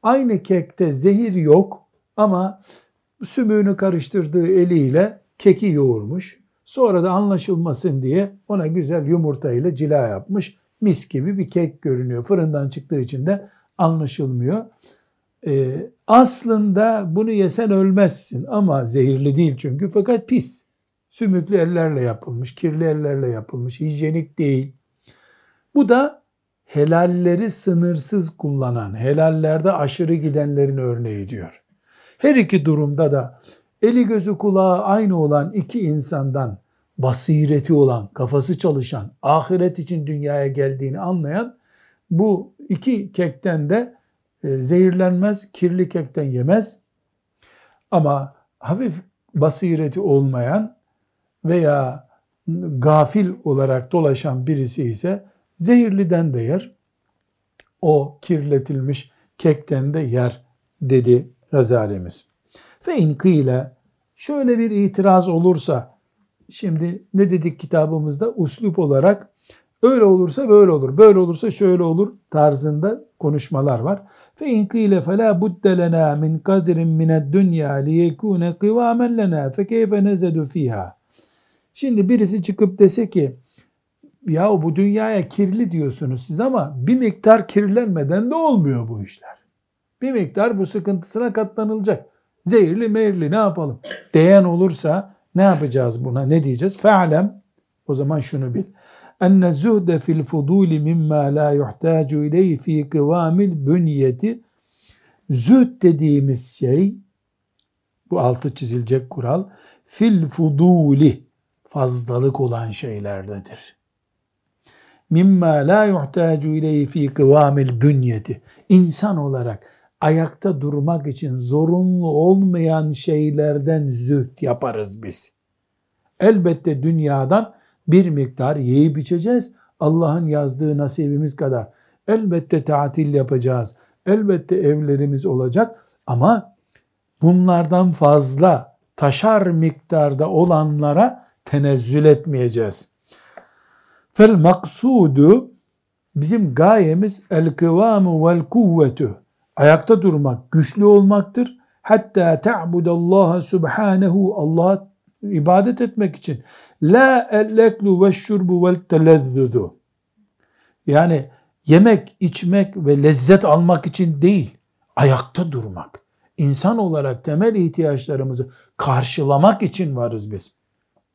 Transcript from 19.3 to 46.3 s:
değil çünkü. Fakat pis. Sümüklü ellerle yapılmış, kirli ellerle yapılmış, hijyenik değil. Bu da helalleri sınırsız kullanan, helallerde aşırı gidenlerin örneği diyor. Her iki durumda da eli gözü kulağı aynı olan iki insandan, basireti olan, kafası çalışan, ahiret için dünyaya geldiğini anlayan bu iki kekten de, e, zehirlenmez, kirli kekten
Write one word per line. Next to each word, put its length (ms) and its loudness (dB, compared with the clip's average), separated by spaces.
değil 200 0
çünkü. 340 -6
Fakat 380 -2
pis. 400 -4
Sümüklü 460 -2
ellerle 440 0
yapılmış, 540 -8
kirli 300 -4
ellerle 440 -4
yapılmış, 520 -10
hijyenik 580 -6
değil. 340 -2
Bu 140 2
da 340 0
helalleri 840 0
sınırsız 840 -4
kullanan, 600 -6
helallerde 760 0
aşırı 420 -2
gidenlerin 600 -2
örneği 520 -6
diyor. 340 -14
Her 180 2
iki 280 0
durumda 480 0
da 280 -6
eli 220 2
gözü 340 -2
kulağı 440 0
aynı 380 0
olan 320 0
iki 280 -6
insandan, 800 -6
basireti 760 0
olan, 400 2
kafası 440 -4
çalışan, 520 -4
ahiret 560 -2
için 280 -8
dünyaya 400 -4
geldiğini 540 -4
anlayan 560 -6
bu 420 -2
iki 440 -4
kekten 580 -4
de, 240 -4
e, 180 -4
zehirlenmez, 920 0
kirli 360 -2
kekten 420 -8